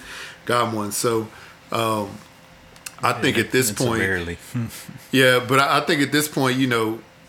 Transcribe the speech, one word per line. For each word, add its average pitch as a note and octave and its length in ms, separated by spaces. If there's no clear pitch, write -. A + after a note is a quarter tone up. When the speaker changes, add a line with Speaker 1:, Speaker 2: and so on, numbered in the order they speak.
Speaker 1:
got A#2 280
one. G#2 200
So, A2+ 340
um, A2 460
I B2+ 80
Speaker 2:
Yeah, A#2+ 100
Speaker 1:
think C3 160
at A2 140
this B2+ 200
Speaker 2:
it's G2+ 100
a - 40
Speaker 1:
point, A2+ 160
Speaker 2:
barely. F2 360
<laughs> - 380
Speaker 1:
yeah, B2+ 340
but C3 140
I, C#3+ 200
I - 20
think D3+ 200
at C3+ 120
this D3 160
point, C3 280
you C3 100
know, A2+ 320